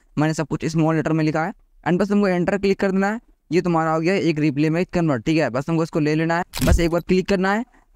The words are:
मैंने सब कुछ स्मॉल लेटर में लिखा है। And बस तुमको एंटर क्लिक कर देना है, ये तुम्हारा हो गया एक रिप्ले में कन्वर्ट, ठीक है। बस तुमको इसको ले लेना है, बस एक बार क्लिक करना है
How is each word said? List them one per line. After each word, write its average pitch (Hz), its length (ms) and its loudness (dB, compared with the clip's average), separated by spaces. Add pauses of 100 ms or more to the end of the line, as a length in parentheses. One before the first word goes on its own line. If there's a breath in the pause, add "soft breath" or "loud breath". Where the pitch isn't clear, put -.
(160 soft breath)
मैंने 156 180 0
सब 156 120 -4
कुछ - 180 -6
स्मॉल 160 320 0
लेटर 156 160 -2
में 156 120 0
लिखा 156 200 0
है। 196 80 -6 (340)
And 175 140 2
बस 202 80 0
तुमको 202 200 2
एंटर 180 300 0
क्लिक 196 220 0
कर 202 100 0
देना 196 200 0
है, 226 100 -6 (320)
ये 170 80 2
तुम्हारा 165 320 0
हो 160 80 0
गया 170 140 0
एक 160 240 0
रिप्ले 151 320 0
में 170 160 0
कन्वर्ट, 156 380 0
ठीक 160 140 0
है। 143 120 0
बस 127 160 -4
तुमको 165 160 0
इसको 165 180 -2
ले 151 140 0
लेना 165 240 0
है, 180 60 -4 (220)
बस 165 140 4
एक 170 100 2
बार 170 100 0
क्लिक 185 280 0
करना 190 240 0
है 220 120 -2 (320 soft breath)